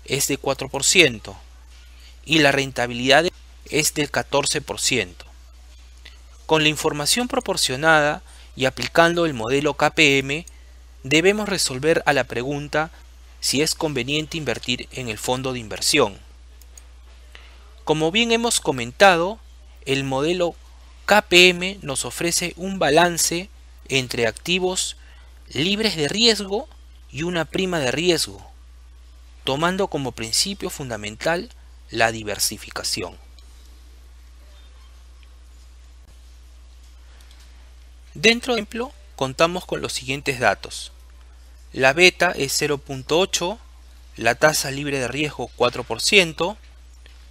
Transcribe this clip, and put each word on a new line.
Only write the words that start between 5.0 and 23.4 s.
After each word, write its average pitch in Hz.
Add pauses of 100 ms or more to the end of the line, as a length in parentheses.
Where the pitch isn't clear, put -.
Con 156
la 151
información 151
proporcionada 156 (320)
y 127
aplicando 170
el 147
modelo 139
K 147
P 139
M, 143 (560)
debemos 185
resolver 151
a 151
la 135
pregunta 143 (480)
si 131
es 156
conveniente 147
invertir 123
en 127
el 104
fondo 131
de 123
inversión. 107 (1600)
Como 156
bien 226
hemos 233
comentado, 170 (460)
el 135
modelo 160 (500)
K 208
P 180
M 185
nos 135
ofrece 170
un 190
balance 170 (400)